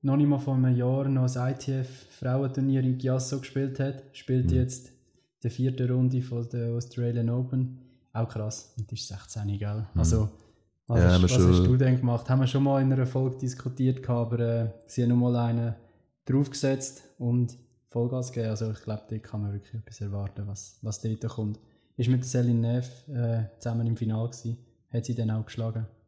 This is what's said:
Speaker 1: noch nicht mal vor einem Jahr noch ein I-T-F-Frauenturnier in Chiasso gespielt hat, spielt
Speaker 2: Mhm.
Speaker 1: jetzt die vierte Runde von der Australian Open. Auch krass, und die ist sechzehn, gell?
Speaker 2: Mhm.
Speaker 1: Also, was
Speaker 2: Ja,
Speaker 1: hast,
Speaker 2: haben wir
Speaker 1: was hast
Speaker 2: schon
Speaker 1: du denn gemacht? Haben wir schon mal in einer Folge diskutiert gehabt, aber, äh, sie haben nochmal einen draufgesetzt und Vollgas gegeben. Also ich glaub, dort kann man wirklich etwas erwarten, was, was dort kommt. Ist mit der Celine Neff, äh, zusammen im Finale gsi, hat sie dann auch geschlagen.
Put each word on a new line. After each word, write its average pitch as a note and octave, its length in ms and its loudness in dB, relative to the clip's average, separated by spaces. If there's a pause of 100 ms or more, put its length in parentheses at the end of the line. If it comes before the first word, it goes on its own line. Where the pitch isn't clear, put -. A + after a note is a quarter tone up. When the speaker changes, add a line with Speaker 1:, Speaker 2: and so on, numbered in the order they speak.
Speaker 1:
noch C3+ 140 2
nicht D3 100 6
mal C#3+ 140 4
vor C3+ 160 0
einem B2+ 200 4
Jahr C3 320 0
noch B2+ 280 2
ein B2+ 180 -2
I-T-F-Frauenturnier C3+ 1300 -2
in B2+ 160 2
Chiasso B2+ 400 -2
gespielt C3+ 400 -4
hat, C3+ 240 -4 (100)
spielt B2+ 380 0
Speaker 2:
Mhm. - 60 4
Speaker 1:
jetzt - 340 -2 (540)
die A#2+ 60 -2
vierte B2+ 380 -2
Runde B2+ 320 2
von A#2+ 300 -6
der A#2 220 -4
Australian A#2+ 580 -2
Open. B2+ 480 -2 (340)
Auch A2+ 160 -2
krass, - 480 -8
und G#2+ 140 -8
die A2 60 -10
ist - 120 -10
sechzehn, G2+ 500 -8
gell? G#2 360 -6
Speaker 2:
Mhm. F2 60 2
Speaker 1:
Also, G2+ 280 4 (600)
was A#2 100 2
Speaker 2:
Ja, F2 60 8
Speaker 1:
hast, F2+ 100 8
Speaker 2:
haben F2+ 80 6
wir F2+ 80 6
Speaker 1:
was - 80 2
hast F2+ 180 8
Speaker 2:
schon F2+ 100 6
Speaker 1:
du B2+ 100 6
denn B2+ 200 4
gemacht? A#2+ 320 0
Haben C3 120 4
wir C3 80 4
schon C3+ 160 2
mal C#3 180 4
in C3 100 4
einer B2+ 140 2
Folge C3 320 -2
diskutiert B2+ 640 -2
gehabt, A#2 300 0
aber, A#2+ 80 0
äh, A#2 300 0 (180)
sie - 140 -2
haben A#2+ 80 4
nochmal B2 260 4
einen A#2 380 0 (520)
draufgesetzt C3+ 800 -2 (140)
und A#2+ 380 0 (320)
Vollgas B2 440 -4
gegeben. A2+ 180 -4
Also A2 220 -4
ich G#2+ 100 -10
glaub, G#2+ 260 -8
dort A2 140 -8
kann G#2+ 200 -8
man G2+ 100 -4
wirklich G2+ 220 -12
etwas - 260 -14
erwarten, G2+ 460 -6
was, - 360 -12
was G#2+ 180 -6
dort A2 280 -4
kommt. G#2+ 320 -6 (360)
Ist A2+ 120 0
mit B2+ 120 2
der B2+ 80 -8
Celine A#2+ 320 2
Neff, B2 480 -4
äh, A#2 360 -2 (140)
zusammen A#2 280 -4
im A2+ 100 0
Finale A2+ 340 -2
gsi, A#2 260 -8 (340)
hat A#2 140 -4
sie B2 100 -4
dann A2+ 160 -2
auch A2 140 -2
geschlagen. A2+ 420 -6 (220)